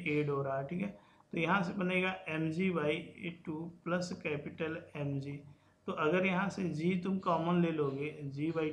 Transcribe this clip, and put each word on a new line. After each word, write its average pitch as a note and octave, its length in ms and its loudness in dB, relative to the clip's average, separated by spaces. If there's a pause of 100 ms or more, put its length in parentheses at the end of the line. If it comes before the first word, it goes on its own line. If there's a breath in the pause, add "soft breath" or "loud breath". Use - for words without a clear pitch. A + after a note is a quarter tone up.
ऐड D3 260 2
हो C#3 120 2
रहा A2+ 160 -2
है, A2+ 80 -4
ठीक F3 140 -4
है। G3+ 160 -4 (360 loud breath)
तो E3+ 60 -2
यहाँ F3 240 4
से F3 100 -2
बनेगा F#3 440 2 (120)
एम D#3+ 220 0
जी F#3 200 2
by D#3+ 240 2 (520)
two D#3 140 -4 (240)
plus F3 280 -2 (100)
capital D#3 600 -4 (140)
M C#3+ 240 -2
जी। C#3 200 -8 (460 loud breath)
तो F#3+ 60 -2
अगर F3 340 2
यहाँ F#3+ 220 2
से F3+ 200 -2
जी D#3+ 260 2 (100)
तुम F#3+ 140 0
common F3 440 4
ले E3 80 4
लोगे, D3 380 0 (140)
जी C#3+ 300 -2
by D#3+ 200 0